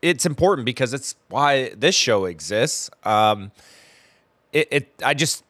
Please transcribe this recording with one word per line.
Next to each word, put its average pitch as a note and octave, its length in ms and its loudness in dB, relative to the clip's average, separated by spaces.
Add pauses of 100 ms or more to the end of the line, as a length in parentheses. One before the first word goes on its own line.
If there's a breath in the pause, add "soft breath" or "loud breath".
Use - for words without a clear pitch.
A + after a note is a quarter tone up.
it's E3 240 0
important D#3 400 2
because B2 300 -2
it's - 200 -10 (140)
why C#3 480 0
this D3+ 180 2
show G2+ 300 2
exists. F#2 640 -4 (160)
Um, G#2+ 480 2 (960 soft breath)
it, D#3 200 0
it, C#3+ 240 -4 (100)
I C#3 80 2
just D3+ 380 -4